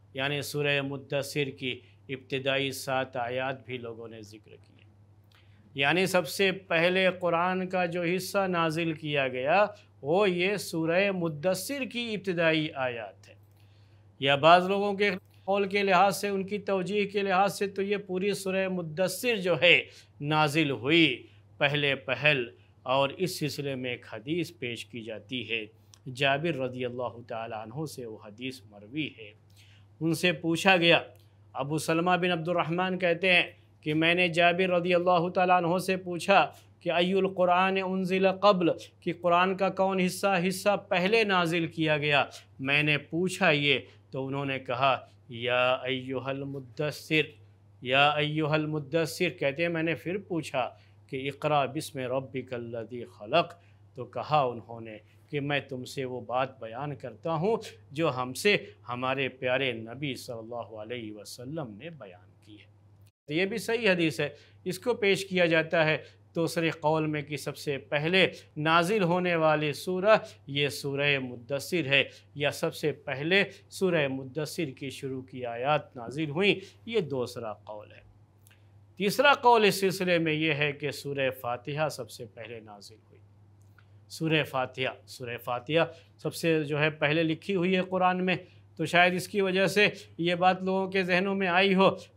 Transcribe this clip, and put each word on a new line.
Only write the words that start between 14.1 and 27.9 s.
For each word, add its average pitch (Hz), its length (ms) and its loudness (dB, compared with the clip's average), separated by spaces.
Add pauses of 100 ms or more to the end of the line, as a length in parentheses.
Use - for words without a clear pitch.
یا 139 160 2
بعض 170 340 8
لوگوں 202 260 0
کے 202 160 2 (340)
قول 196 240 0
کے 202 140 0
لحاظ 196 380 4
سے، 202 80 -4
ان 190 180 -2
کی 208 120 -6
توجیہ 196 480 -2
کے 202 160 -4
لحاظ 196 360 2
سے 202 80 -2
تو 196 160 -4
یہ 202 140 -2
پوری 190 380 -2
سورہ 190 340 -2
مدثر 180 680 -2
جو 180 240 0
ہے 156 240 8 (360)
نازل 151 500 2
ہوئی 135 560 2 (320)
پہلے 143 360 2
پہل، 131 540 0 (340)
اور 135 260 2
اس 165 300 -6
سلسلے 139 360 -6
میں 127 160 -6
ایک 120 220 -10
حدیث 151 460 -6
پیش 120 280 -8
کی 120 160 -14
جاتی 110 480 -10
ہے۔ 110 160 -4 (480)
جابر 143 440 0
رضی 127 260 -6
اللہ 120 440 -6
تعالیٰ 113 300 -10
عنہ 117 280 -10
سے 127 200 -12